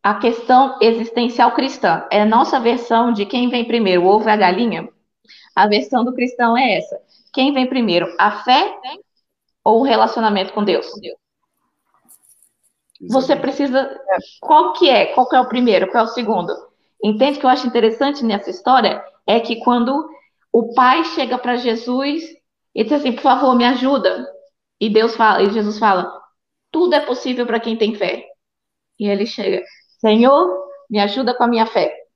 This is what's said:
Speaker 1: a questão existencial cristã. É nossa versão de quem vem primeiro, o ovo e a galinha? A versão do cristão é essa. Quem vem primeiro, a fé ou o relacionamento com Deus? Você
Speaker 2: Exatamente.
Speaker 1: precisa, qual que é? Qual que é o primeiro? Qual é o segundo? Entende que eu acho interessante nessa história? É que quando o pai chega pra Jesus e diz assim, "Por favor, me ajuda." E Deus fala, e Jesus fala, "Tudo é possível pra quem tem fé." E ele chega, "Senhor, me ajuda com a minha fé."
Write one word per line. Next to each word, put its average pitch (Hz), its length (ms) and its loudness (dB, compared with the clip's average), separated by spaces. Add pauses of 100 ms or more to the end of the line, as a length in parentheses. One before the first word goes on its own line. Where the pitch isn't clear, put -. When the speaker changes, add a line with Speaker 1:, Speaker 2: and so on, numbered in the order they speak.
Speaker 1:
a 208 200 0
questão 262 600 2
existencial 233 760 0
cristã. 214 520 -2
É 208 160 2
nossa 226 360 2
versão 240 520 0
de 208 140 -2
quem 247 240 -2
vem 233 160 -4
primeiro, 208 360 0
o 180 40 2
ovo 214 220 2
e - 20 2
a 214 60 4
galinha? 185 520 0 (680)
A 202 100 4
versão 220 380 0
do 254 100 -4
cristão 247 420 0
é 240 220 0
essa. - 220 -10 (320)
Quem 269 200 0
vem 254 160 -2
primeiro, 185 480 -2
a 208 280 0
fé 311 340 2 (840)
ou 226 160 4
o 269 40 0
relacionamento 220 680 0
com 208 100 -2
Deus? 185 240 0 (2250)
Você 254 320 0
Speaker 2:
Exatamente. 277 80 0
Speaker 1:
precisa, 269 600 -4 (400)
qual 311 320 4
que 311 160 2
é? 214 180 4
Qual 254 220 0
que - 60 -2
é 254 60 6
o 254 80 0
primeiro? 226 420 2
Qual 226 140 2
é 226 40 -8
o - 40 -12
segundo? 202 420 -4 (500)
Entende 247 340 0
que - 60 -10
eu 262 60 4
acho 277 160 0
interessante 233 580 0
nessa 202 260 -4
história? 247 540 0 (220)
É 214 120 2
que 233 240 -4
quando 247 460 0 (420)
o 226 240 0
pai 262 300 4
chega 254 320 -4
pra 240 200 -4
Jesus 247 680 -4 (500)
e - 80 -2
diz 220 100 0
assim, 285 200 0
"Por 233 80 -8
favor, 262 340 2
me 240 100 2
ajuda." 247 600 0 (540)
E 220 80 -2
Deus 220 260 2
fala, 208 280 2
e 202 100 2
Jesus 208 260 -4
fala, 190 320 0 (600)
"Tudo 359 240 0
é 311 60 4
possível 254 460 -4
pra 226 140 -2
quem 226 160 -6
tem 214 180 -2
fé." - 320 -6 (720)
E 208 80 -4
ele 202 200 -2
chega, 196 360 -6 (380)
"Senhor, 262 680 2 (220)
me 208 100 -4
ajuda 220 360 -2
com 247 100 0
a 233 40 0
minha 226 180 2
fé." 190 280 -2 (220)